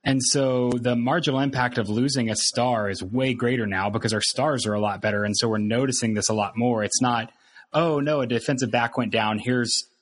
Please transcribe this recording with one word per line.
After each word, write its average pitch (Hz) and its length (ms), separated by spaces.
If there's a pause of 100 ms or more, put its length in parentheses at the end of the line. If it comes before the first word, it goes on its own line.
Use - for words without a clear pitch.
And 135 200
so 127 460
the 123 260
marginal 135 460
impact 127 360
of 104 120
losing 123 400
a 107 60
star 120 540
is 95 140
way 127 300
greater 120 340
now 98 220
because 107 240
our 107 80
stars 131 440
are 104 80
a 104 60
lot 101 220
better. 104 240
And 104 100
so 117 140
we're 107 80
noticing 113 560
this 104 160
a 110 40
lot 104 220
more. 117 260
It's 104 200
not, 117 280 (440)
"Oh, 156 260
no, 147 220
a 123 60
defensive 123 440
back 117 260
went 113 140
down. 110 260
Here's, 120 480 (160)